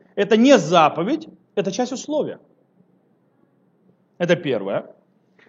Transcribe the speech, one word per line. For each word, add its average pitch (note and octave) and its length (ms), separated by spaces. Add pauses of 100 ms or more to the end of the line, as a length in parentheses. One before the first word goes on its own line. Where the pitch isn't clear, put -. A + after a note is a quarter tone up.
(160)
Это A3+ 200
не B3 220
заповедь, E3+ 680 (260)
это G3 160
часть B3 220
условия. B3+ 480 (1800)
Это F3 180
первое. G#2+ 540 (580)